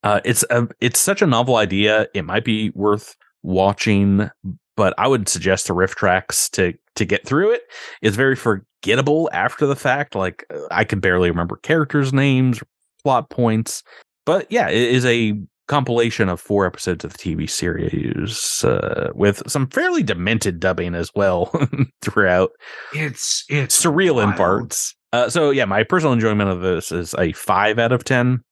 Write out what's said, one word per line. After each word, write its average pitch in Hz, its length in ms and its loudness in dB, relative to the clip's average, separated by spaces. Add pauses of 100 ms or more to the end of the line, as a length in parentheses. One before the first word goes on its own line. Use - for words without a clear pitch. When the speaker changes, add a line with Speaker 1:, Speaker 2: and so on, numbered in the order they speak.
Speaker 1:
Uh, 104 200 2
it's 117 260 0
a, 120 180 2 (120)
it's 120 200 0
such 196 220 0
a 190 60 4
novel 123 300 2
idea. 104 560 2
It 92 100 -4
might 98 220 -2
be 107 300 -2
worth 104 400 -2 (280)
watching, 98 880 2 (460)
but 98 220 2
I 117 100 0
would 120 200 0
suggest 92 400 0
the 95 60 -2
riff 92 220 0
tracks - 560 0
to, 90 220 0 (220)
to 104 100 -2
get 101 200 -2
through 185 260 2
it. 233 120 -2 (380)
It's 104 140 0
very 131 200 2
forgettable 123 1000 0
after 117 340 0
the 139 80 0
fact. 139 400 -2
Like, 95 380 -4
uh, 76 60 -8 (120)
I 113 140 2
can 101 140 -4
barely 90 300 2
remember 85 280 -2
characters' 143 560 0
names, 131 480 2 (420)
plot 127 260 0
points. 113 540 -2 (420)
But 175 260 0
yeah, 156 180 0
it 107 120 2 (120)
is 127 120 2
a 113 340 2 (280)
compilation 120 600 0
of 85 100 -4
four 101 260 0
episodes 87 380 -4
of 85 80 -10
the - 60 -20
T 85 160 -6
V 78 140 -4
series, - 1160 -4
uh, - 500 -2
with 101 360 0
some 135 180 -2
fairly 339 340 0
demented 98 600 -2
dubbing 87 340 -2
as 85 180 -6
well 92 380 0 (260)
<laughs> - 240 -2
throughout. 95 500 2 (420)
Speaker 2:
It's, 151 560 -6
it's 143 340 0
Speaker 1:
Surreal 160 400 2
in 101 60 4
Speaker 2:
wild. 92 80 -2
Speaker 1:
parts. 98 580 -2 (180)
Uh, 120 160 2
so 151 200 2
yeah, 135 160 2
my 98 180 2
personal 156 300 2
enjoyment 107 360 2
of 90 120 -2
this 90 300 -2
is 85 260 -6
a 85 160 2
five 107 460 0
out 117 120 2
of 123 120 0
ten. 123 380 0 (100)